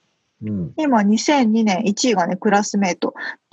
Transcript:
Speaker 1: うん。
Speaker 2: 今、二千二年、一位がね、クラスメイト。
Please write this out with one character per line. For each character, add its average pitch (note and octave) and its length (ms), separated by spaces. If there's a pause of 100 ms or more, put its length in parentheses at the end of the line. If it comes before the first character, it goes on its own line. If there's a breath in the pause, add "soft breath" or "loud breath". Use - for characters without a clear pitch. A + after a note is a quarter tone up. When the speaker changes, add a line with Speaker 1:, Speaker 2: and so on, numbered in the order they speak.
(420)
Speaker 1:
う G#3+ 100
ん。 F3+ 260
Speaker 2:
今、 C4 260
二 G#3+ 140
千 C4 340
二 A3+ 120
年、 F#3 240
一 A3+ 240
位 - 20
が F3+ 140
ね、 F#3 80
ク G#3 160
ラ G#3 120
ス - 140
メ F#3+ 140
イ F3 40
ト。 - 200 (380 loud breath)